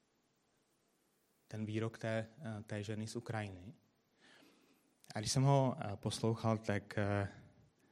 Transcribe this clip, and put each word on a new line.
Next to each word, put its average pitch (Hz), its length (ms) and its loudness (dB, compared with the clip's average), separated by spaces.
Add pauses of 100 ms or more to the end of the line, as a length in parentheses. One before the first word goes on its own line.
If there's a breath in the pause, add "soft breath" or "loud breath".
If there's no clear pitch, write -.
(1500)
ten 110 180 -4
výrok 110 320 0
té, 113 300 0 (380)
té 104 160 -4
ženy 107 240 -4
z 110 100 -6
Ukrajiny. 104 580 -6 (1400 soft breath)
A 113 40 -2
když 101 140 -2
jsem 131 100 4
ho, 135 360 6
eh, 104 180 -4
poslouchal, 113 640 2
tak, 104 400 -2
eh, 101 300 2 (640 loud breath)